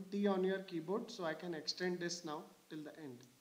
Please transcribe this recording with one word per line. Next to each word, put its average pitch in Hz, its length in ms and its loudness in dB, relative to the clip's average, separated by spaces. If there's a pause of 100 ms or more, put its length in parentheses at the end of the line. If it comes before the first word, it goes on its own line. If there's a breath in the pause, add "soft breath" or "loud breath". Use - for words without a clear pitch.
(120)
T 202 160 6
on 185 160 6
your 190 160 4
keyboard, 180 500 -2
so 180 160 -4
I 156 80 2
can 175 220 -4
extend 180 440 0
this 170 240 -2
now 156 200 -4 (260)
till 156 140 -6
the - 160 -10
end. 127 240 -10 (180)